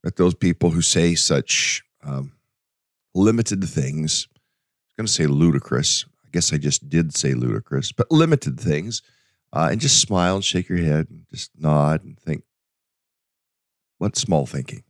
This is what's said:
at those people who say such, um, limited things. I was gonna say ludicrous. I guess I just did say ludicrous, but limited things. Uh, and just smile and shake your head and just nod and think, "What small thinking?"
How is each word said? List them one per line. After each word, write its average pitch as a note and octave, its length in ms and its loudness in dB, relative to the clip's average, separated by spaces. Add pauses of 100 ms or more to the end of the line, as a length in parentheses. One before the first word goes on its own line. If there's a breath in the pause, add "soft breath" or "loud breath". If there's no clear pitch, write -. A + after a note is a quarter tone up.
at F2 120 -4
those F2+ 180 4
people F2 340 2
who E2 140 2
say E2+ 320 2
such, - 680 0 (200)
um, C#2 300 -8 (800)
limited G2+ 520 2
things. D#2 640 -4
I - 60 -20
was - 580 -20
gonna A2 120 -6
say - 180 0
ludicrous. D2 800 2 (180)
I - 80 -20
guess E2+ 220 -2
I D#2 60 0
just C#2+ 280 -4
did D#2+ 280 0
say C#2 180 0
ludicrous, A#1+ 580 -4
but - 200 -2
limited D#3 480 2
things. F#2 420 -4 (500)
Uh, D#2 200 0
and A2 100 -2
just C#3 180 2
smile F#2 360 2
and G2 100 -4
shake - 240 -2
your F2+ 80 -2
head D#2 320 0
and - 220 -20
just - 260 -14
nod D2+ 460 0
and - 160 -20
think, - 240 -8 (1500)
"What G2+ 180 -2
small D2 300 0
thinking?" - 440 -10